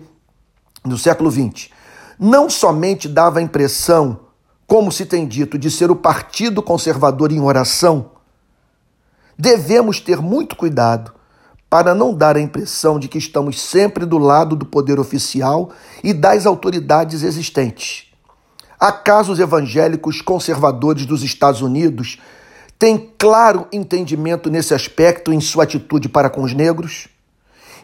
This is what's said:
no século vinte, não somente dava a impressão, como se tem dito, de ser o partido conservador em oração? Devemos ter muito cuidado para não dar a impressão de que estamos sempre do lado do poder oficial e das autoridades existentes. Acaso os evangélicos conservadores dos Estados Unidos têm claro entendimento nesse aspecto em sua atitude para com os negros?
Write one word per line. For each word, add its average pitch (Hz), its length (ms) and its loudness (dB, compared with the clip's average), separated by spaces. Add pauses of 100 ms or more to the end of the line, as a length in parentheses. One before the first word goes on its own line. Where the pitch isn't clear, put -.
(840)
no 127 100 -4
século 160 360 2
vinte, 120 420 -4 (460)
não 269 280 4
somente 175 640 -2
dava 160 300 2
a - 20 0
impressão, 147 760 0 (480)
como 208 240 2
se 190 160 -6
tem 170 200 -2
dito, 139 300 -4
de 147 140 -4
ser 170 180 2
o 175 60 2
partido 196 680 -2
conservador 147 720 0
em 156 100 -2
oração? 139 680 0 (1200)
Devemos 214 640 2
ter 175 220 -2
muito 214 340 -4
cuidado 117 560 -2 (560)
para 175 280 4
não 233 180 0
dar 151 240 4
a 151 40 0
impressão 151 580 -2
de 135 80 -8
que - 100 -8
estamos 143 420 -6
sempre 196 460 0
do 165 140 0
lado 151 360 4
do 143 120 -6
poder 143 320 0
oficial 135 720 -4 (320)
e 196 100 0
das 190 320 4
autoridades 160 800 0
existentes. 151 840 -6 (720)
Acaso 202 520 2
os 170 80 0
evangélicos 156 840 0
conservadores 143 840 0
dos 135 160 -2
Estados 139 400 0
Unidos 135 580 -2 (600)
têm 220 360 2
claro 214 560 4
entendimento 170 760 -4
nesse 160 240 -2
aspecto 165 580 0
em 156 80 0
sua 151 260 0
atitude 143 440 -4
para 135 220 2
com 135 100 -8
os 131 100 -4
negros? 160 560 -4 (760)